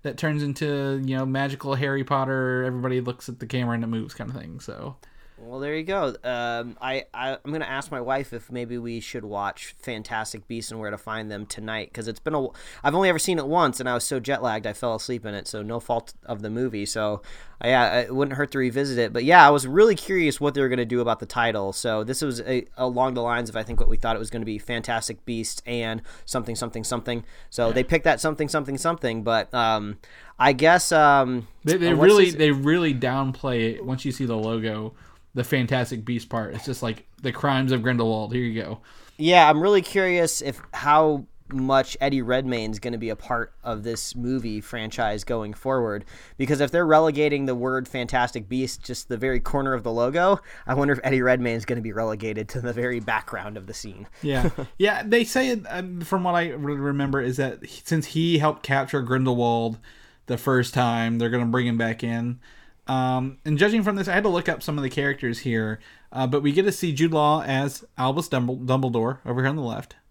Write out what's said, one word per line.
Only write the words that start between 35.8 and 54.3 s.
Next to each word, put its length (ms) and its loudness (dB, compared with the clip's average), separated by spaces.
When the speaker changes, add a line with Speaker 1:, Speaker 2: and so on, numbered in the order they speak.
Speaker 1:
Beast 240 -4
part, 260 -4
it's 120 -10
just 160 -6
like 240 -6
The 100 -4
Crimes 400 0
of 100 2
Grindelwald. 520 0
Here 80 0
you 200 -2
go. 180 -8
Speaker 2:
Yeah, 320 8
I'm 140 6
really 180 6
curious 640 0
if 180 -8
how 500 4
much 520 2
Eddie 180 2
Redmayne's 580 -2
gonna 200 -6
be 100 -6
a 80 -4
part 380 -6
of 180 -6
this 320 -6
movie 460 -4
franchise 640 -4
going 300 -6
forward, 500 -2
because 240 0
if 100 2
they're 140 2
relegating 600 4
the 80 0
word 340 -2
Fantastic 580 -2
Beast 380 -4
just 240 -10
the 80 -4
very 240 0
corner 320 0
of 120 -4
the 60 -2
logo, 480 2
I 80 0
wonder 180 4
if 100 2
Eddie 200 2
Redmayne's 420 2
gonna 160 -2
be 120 -6
relegated 580 -4
to 100 -6
the 140 -4
very 260 -2
background 560 -6
of 100 -14
the 80 -14
scene. 340 -14
Speaker 1:
Yeah. 300 2